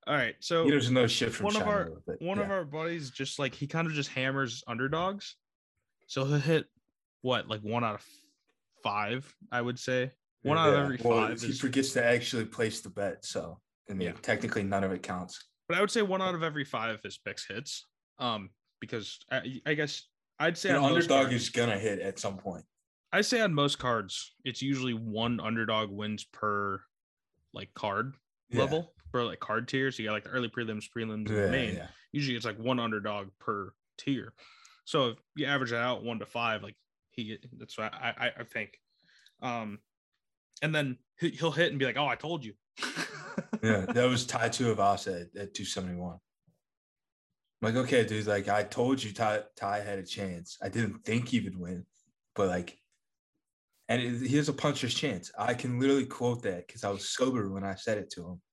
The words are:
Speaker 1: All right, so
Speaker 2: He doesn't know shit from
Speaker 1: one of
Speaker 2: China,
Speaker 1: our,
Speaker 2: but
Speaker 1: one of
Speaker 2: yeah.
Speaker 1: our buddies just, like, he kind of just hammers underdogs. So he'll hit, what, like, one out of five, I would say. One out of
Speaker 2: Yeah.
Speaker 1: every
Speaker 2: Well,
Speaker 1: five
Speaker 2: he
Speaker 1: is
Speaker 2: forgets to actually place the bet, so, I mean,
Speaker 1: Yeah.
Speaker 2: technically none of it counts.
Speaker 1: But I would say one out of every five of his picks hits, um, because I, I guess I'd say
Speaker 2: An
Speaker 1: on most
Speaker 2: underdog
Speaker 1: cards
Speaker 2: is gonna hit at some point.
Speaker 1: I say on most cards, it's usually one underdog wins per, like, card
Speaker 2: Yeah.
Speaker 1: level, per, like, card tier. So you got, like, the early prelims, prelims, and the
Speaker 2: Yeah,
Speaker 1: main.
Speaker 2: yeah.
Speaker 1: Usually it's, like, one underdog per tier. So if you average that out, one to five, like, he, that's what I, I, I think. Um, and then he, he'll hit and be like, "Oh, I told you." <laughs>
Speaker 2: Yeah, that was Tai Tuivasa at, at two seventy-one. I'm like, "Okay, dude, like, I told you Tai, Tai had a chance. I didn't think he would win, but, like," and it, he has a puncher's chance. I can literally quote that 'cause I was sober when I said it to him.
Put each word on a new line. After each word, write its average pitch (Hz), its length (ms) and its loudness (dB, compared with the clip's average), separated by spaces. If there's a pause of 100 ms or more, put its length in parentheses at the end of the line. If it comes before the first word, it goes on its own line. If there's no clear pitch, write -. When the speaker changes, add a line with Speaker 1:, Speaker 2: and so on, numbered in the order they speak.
Speaker 1:
All 143 80 2
right, 120 240 2
so 165 260 2
Speaker 2:
He 143 60 8
doesn't 127 220 4
know 123 140 6
shit 113 260 2
from - 120 -2
Speaker 1:
one 208 100 2
of 214 80 2
Speaker 2:
China, - 40 0
Speaker 1:
our, 190 240 0 (140)
Speaker 2:
but 156 140 -4
Speaker 1:
one 185 200 -2
of 202 80 0
Speaker 2:
yeah. 196 40 -2
Speaker 1:
our 185 140 0
buddies 156 460 -4
just, - 280 -6
like, 135 160 0
he 143 120 -4
kind 165 200 0
of 160 60 -4
just 143 160 -2
hammers 131 580 -2
underdogs. 160 680 -2 (720)
So 135 180 -2
he'll 147 140 4
hit, 151 260 4 (560)
what, 123 260 2
like, 110 140 -4
one 113 220 0
out 107 120 0
of - 100 -12 (800)
five, 107 500 -2 (180)
I 123 100 0
would 123 180 -2
say. 127 320 0 (320)
One 147 160 4
out 160 100 8
of 139 60 8
Speaker 2:
Yeah. - 0 -
Speaker 1:
every 143 240 2
Speaker 2:
Well, 113 280 4
Speaker 1:
five 113 140 -4
Speaker 2:
he 117 80 -4
Speaker 1:
is - 40 0
Speaker 2:
forgets 135 400 0
to 123 120 4
actually 120 400 2
place 110 360 -2
the 101 100 -12
bet, 98 340 -4
so, 85 340 -6 (300)
I 104 40 -6
mean, 92 140 0
Speaker 1:
Yeah. 85 140 -4
Speaker 2:
technically 107 420 0
none 98 200 2
of 95 80 0
it 90 100 -4
counts. 90 420 -8 (240)
Speaker 1:
But 170 100 2
I 190 40 4
would 208 100 4
say 220 120 2
one 190 180 0
out 185 140 2
of 160 80 -2
every 151 220 -2
five 113 280 -2
of 107 80 -8
his 101 160 -10
picks - 300 -8
hits, 117 400 -10 (320)
um, 110 320 -2 (280)
because 110 380 -6 (140)
I, 131 340 -2
I 151 80 2
guess 147 340 -2 (320)
I'd 165 180 2
say 196 120 -2
Speaker 2:
An 175 60 6
Speaker 1:
on 147 80 4
most 139 140 6
Speaker 2:
underdog 170 120 2
Speaker 1:
cards 135 240 6
Speaker 2:
is 117 160 0
gonna 117 300 2
hit 101 200 0
at 95 200 -4
some 98 180 -4
point. 90 260 -8 (480)
Speaker 1:
I 185 100 4
say 226 200 2
on 196 120 4
most 143 260 4
cards, 113 640 -2
it's 127 180 -6
usually 131 320 0
one 113 460 0
underdog 110 500 0
wins 104 360 -6
per, 101 560 -2 (720)
like, - 200 -12
card 110 400 -2 (360)
Speaker 2:
Yeah. 123 100 0
Speaker 1:
level, 151 340 0 (180)
per, 123 120 2
like, 101 160 -4
card 113 280 -2
tier. 135 240 0
So 117 120 -8
you 107 60 -2
got, 107 40 0
like, 107 120 -2
the - 60 -12
early 123 180 0
prelims, 110 360 -4 (100)
prelims, 110 360 -4
and 107 100 2
the - 0 -
Speaker 2:
Yeah, 98 60 4
Speaker 1:
main. 127 260 2
Speaker 2:
yeah. 87 140 -8 (240)
Speaker 1:
Usually 139 260 -2
it's, 117 80 -6
like, 110 140 -4
one 123 200 2
underdog 104 500 -2 (100)
per 101 340 -4 (240)
tier. 113 360 -4 (520)
So 131 240 2
if 113 80 -8 (180)
you 147 120 -2
average 131 240 2
that 117 100 0
out, 120 220 0
one 117 160 -4
to 104 60 -6
five, 113 360 -2
like, 101 140 -14 (360)
he, 110 260 -8 (200)
that's 123 200 -12
what 107 160 -4
I, 120 200 -4 (220)
I, 117 60 -12
I - 20 -8
think. 107 340 -8 (640)
Um, 113 380 -4 (840)
and 156 140 0
then 139 220 0 (220)
he, 170 120 0
he'll 160 200 0
hit 156 200 4
and 143 80 -4
be 131 60 4
like, 120 120 0
"Oh, 147 100 2
I 120 80 0
told 156 300 -6
you." 104 80 -12 (240)
<laughs> - 60 -6 (800)
Speaker 2:
Yeah, 104 240 4
that 120 180 4
was 127 200 4
Tai 113 240 0
Tuivasa 101 720 2 (140)
at, 101 60 -8
at 98 120 -10
two 104 120 -6
seventy-one. 90 540 -6 (1400)
I'm 110 120 0
like, 127 120 2
"Okay, 123 200 6
dude, 107 220 -2
like, 101 200 2
I 104 160 4
told 131 380 2
you 107 120 -6
Tai, 107 300 2 (120)
Tai 104 240 -2
had 101 200 -4
a 90 60 -8
chance. 90 560 -8
I 98 80 -4
didn't 104 340 -2
think 120 260 0
he 120 100 4
would 95 180 -4
win, 90 280 -8 (500)
but, 98 120 4
like," 90 300 -2 (1120)
and 120 140 2
it, 123 260 -2
he 131 100 2
has 151 120 4
a 143 40 0
puncher's 143 400 0
chance. 110 440 -2
I 113 160 0
can 123 260 -2
literally 135 260 6
quote 120 380 -2
that 90 240 -2
'cause - 160 -12
I 104 60 0
was 98 200 -4
sober 127 400 2
when 98 140 -4
I 98 120 -4
said 107 220 -2
it 98 140 -8
to 85 160 -10
him. 87 140 -12 (120)